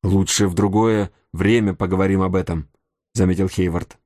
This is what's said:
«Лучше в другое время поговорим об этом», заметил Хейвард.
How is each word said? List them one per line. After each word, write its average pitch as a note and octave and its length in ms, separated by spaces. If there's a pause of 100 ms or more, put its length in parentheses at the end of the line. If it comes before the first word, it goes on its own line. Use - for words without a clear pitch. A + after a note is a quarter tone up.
«Лучше G2 440
в F2+ 60
другое G#2 580 (220)
время G2+ 400
поговорим F#2+ 480
об F#2 140
этом», E2+ 340 (440)
заметил F#2+ 360
Хейвард. F2 560